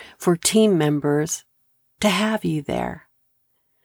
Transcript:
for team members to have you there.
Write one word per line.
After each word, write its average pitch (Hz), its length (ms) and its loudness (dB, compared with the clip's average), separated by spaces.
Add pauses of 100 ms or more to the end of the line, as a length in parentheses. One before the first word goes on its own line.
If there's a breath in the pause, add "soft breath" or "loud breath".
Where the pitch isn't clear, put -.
(180 loud breath)
for 175 200 0
team 214 400 2
members 151 680 0 (560)
to 208 80 0
have 214 380 -2
you 156 160 -2
there. - 480 -8 (760)